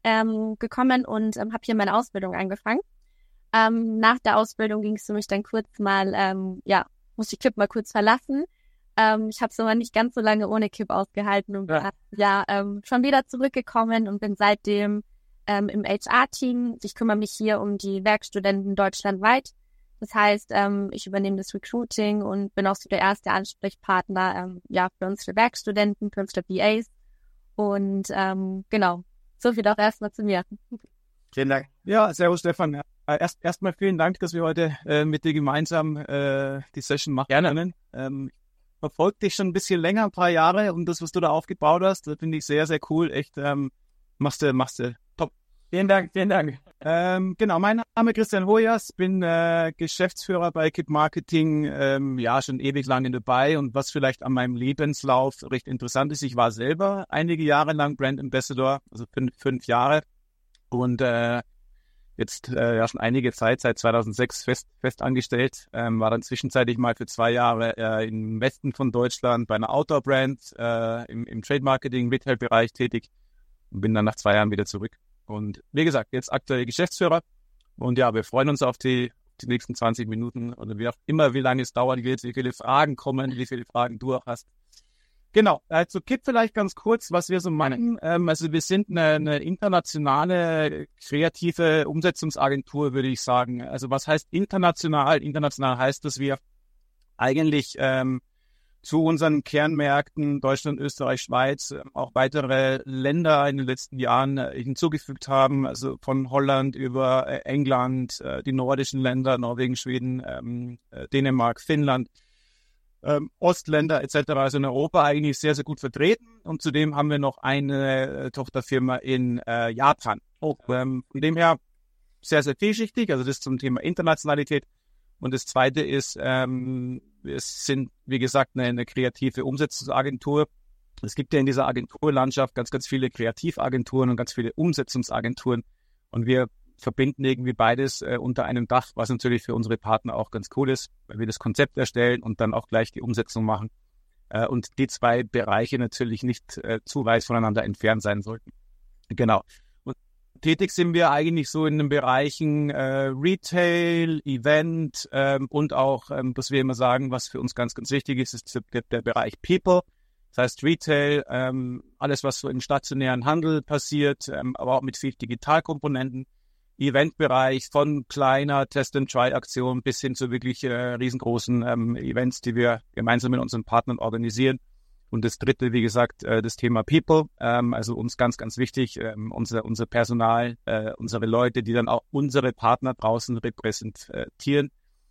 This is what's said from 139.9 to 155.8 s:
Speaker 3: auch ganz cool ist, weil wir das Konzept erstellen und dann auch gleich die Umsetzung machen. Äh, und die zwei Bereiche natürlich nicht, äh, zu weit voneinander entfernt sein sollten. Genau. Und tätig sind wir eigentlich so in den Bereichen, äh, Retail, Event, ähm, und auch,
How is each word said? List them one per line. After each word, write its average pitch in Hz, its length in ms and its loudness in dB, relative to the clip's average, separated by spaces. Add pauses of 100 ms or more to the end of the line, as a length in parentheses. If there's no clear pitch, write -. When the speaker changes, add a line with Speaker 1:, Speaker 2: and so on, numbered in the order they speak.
Speaker 3:
auch 110 160 -6
ganz - 260 -10
cool 135 120 0
ist, - 220 -4 (160)
weil 107 120 -14
wir 110 80 -4
das 110 120 -6
Konzept 135 380 0
erstellen 123 440 2
und 113 200 -6
dann 110 120 0
auch 113 140 -4
gleich 113 240 0
die - 100 -12
Umsetzung 113 440 -4
machen. 107 240 -2 (580)
Äh, 113 180 -2
und 123 320 -4
die 135 100 2
zwei 120 360 2
Bereiche 110 560 0
natürlich 113 440 -4
nicht, - 340 -6
äh, 110 260 -4
zu 135 220 -4
weit 113 180 4
voneinander 113 400 0
entfernt 107 380 0
sein 104 200 -2
sollten. 110 300 -14 (560)
Genau. 113 360 2 (420)
Und 131 100 -8 (460)
tätig 165 300 2
sind 175 220 0
wir 170 160 6
eigentlich 156 400 2
so 156 180 -2
in 151 100 0
den 147 100 2
Bereichen, 147 800 0
äh, 135 440 -2
Retail, 170 1120 2
Event, 151 880 0
ähm, 135 360 0
und 147 220 0
auch, 135 400 0